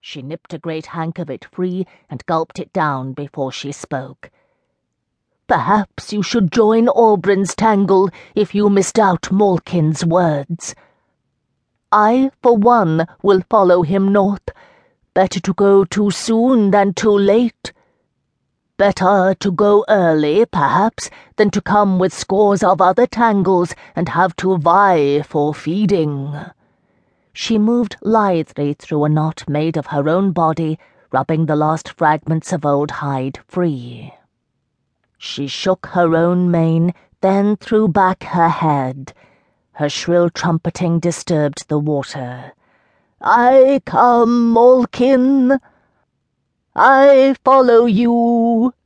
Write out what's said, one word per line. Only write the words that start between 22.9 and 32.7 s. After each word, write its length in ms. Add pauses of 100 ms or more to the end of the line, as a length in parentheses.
tangles 680 (220)
and 140
have 260
to 220
vie 640
for 320
feeding." 840 (1000)
She 220
moved 420
lithely 720
through 280
a 60
knot 400
made 280
of 120
her 200
own 220
body, 480 (320)
rubbing 360
the 100
last 320
fragments 640
of 120
old 280 (100)